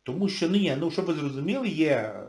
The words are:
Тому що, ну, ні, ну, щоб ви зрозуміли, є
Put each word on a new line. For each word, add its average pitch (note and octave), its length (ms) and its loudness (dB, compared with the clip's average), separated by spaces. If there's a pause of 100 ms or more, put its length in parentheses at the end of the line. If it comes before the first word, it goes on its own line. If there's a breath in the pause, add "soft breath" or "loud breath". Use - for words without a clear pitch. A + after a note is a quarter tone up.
Тому F#3 260 -2
що, E3+ 200 0
ну, G3 80 4
ні, D#3 220 2
ну, E3 120 0
щоб F3+ 140 -2
ви E3+ 80 0
зрозуміли, D3+ 540 -2
є C#3 480 2 (140)